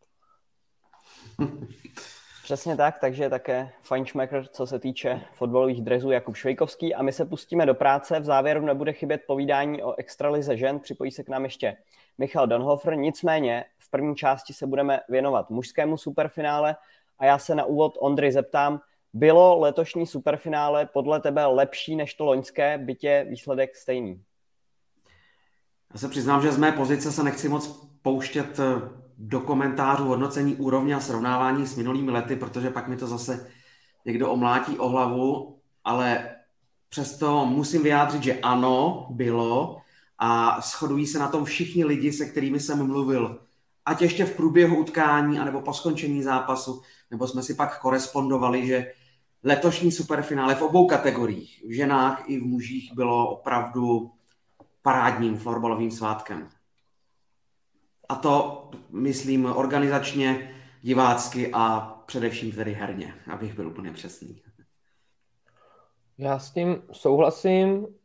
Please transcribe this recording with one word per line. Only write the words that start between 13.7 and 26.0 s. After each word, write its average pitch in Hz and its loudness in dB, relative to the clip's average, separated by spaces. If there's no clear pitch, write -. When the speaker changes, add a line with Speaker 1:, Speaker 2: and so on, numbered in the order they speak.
Speaker 1:
v - -16
první 143 -2
části 135 -2
se 139 -8
budeme 135 0
věnovat 131 0
mužskému 147 -2
superfinále. 151 -2
A 135 0
já 139 8
se 160 -2
na 147 0
úvod 147 0
Ondry 143 2
zeptám, 143 0
bylo 165 8
letošní 156 0
superfinále 147 0
podle 143 0
tebe 147 2
lepší 139 2
než 151 -4
to 151 -4
loňské, 143 0
byť 131 -8
je 143 2
výsledek 131 -4
stejný? 104 -6
Speaker 2:
Já 107 -16
se 135 -8